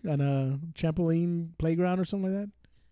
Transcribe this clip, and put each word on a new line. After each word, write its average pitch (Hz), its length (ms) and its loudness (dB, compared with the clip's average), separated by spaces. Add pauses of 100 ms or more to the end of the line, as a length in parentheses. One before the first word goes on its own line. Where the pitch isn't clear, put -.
on 147 120 2
a 139 380 2 (160)
trampoline 170 760 0 (100)
playground 180 420 2
or 180 40 0
something 190 300 -2
like 202 120 -4
that. 208 40 -12 (420)